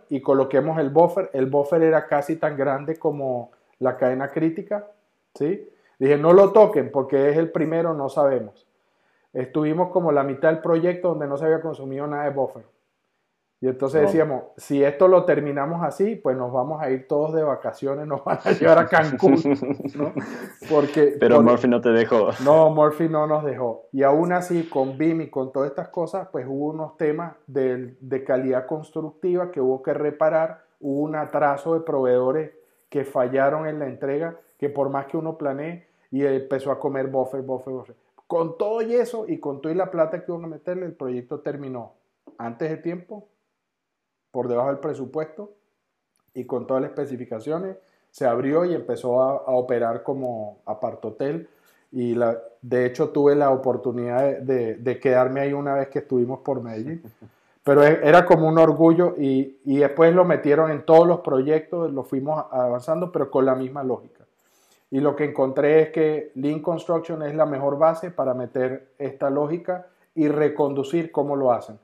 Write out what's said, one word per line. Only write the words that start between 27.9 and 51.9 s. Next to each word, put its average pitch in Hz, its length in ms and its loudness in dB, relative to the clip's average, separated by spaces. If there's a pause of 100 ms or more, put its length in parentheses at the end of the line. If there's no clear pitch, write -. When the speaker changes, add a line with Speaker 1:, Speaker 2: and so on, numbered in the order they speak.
Speaker 1:
de 131 240 -8
calidad 135 440 -2
constructiva 165 840 -6
que 151 100 -4
hubo 131 200 0
que 151 120 -2
reparar, 156 720 -2 (140)
hubo 139 220 -4
un 156 140 -4
atraso 143 580 -2
de 160 60 0
proveedores 135 720 0 (380)
que 139 160 -4
fallaron 135 640 0
en 151 120 -6
la 143 80 -6
entrega, 143 480 -6 (240)
que 143 100 -2
por 139 200 -2
más 135 180 -6
que 170 100 -6
uno 160 200 -6
planee, 151 500 -8 (240)
y 135 140 0
empezó 135 460 -2
a 131 80 -6
comer 135 280 -4
buffer, 135 340 -4
buffer, 131 320 -8
buffer. 120 220 -14 (320)
Con 165 300 -2
todo 220 240 -2
y 226 140 -2
eso, 233 320 -2
y 156 120 -6
con 139 220 -10
todo 156 100 -6
y 165 40 -4
la 185 160 -2
plata 165 320 -2
que - 80 -10
hubo 170 100 -8
que 170 60 -14
meterle, 180 380 -10
el 160 80 -12
proyecto 123 460 -8
terminó 135 540 -10 (440)
antes 120 320 -8
de 156 80 -6
tiempo, 175 500 -12 (1040)
por 123 180 -4
debajo 120 180 0
del 139 120 -4
presupuesto, 151 760 -10 (800)
y 127 100 -10
con 123 240 -8
todas 131 140 -2
las 147 100 -8
especificaciones, 139 880 -10 (340)
se - 140 -4
abrió 135 400 0
y 180 80 -2
empezó 123 480 -2
a, 131 100 2
a 135 200 -4
operar 123 520 -2
como 120 640 -8
apart 110 400 -8
hotel. 143 420 -6 (460)